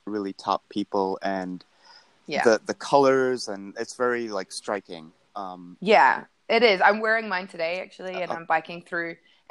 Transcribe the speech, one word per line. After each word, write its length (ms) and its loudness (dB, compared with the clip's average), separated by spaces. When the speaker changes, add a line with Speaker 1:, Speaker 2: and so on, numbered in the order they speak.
Speaker 1:
really 300 -6
top 340 -4
people 540 -2
and 420 -6
Speaker 2:
Yeah. 180 -2
Speaker 1:
the, 200 6
the 100 -6
colors, 720 2
and 280 -12
it's 200 -8
very, 320 -2
like, 240 -6
striking. 580 -8
Um, 460 -12
Speaker 2:
Yeah, 440 6
it 140 4
is. 180 6
I'm 200 4
wearing 280 -2
mine 200 -6
today, 320 -6
actually, 420 -10
and 80 -8
Speaker 1:
Uh-oh. 60 -6
Speaker 2:
I'm 80 -12
biking 380 -4
through 340 -6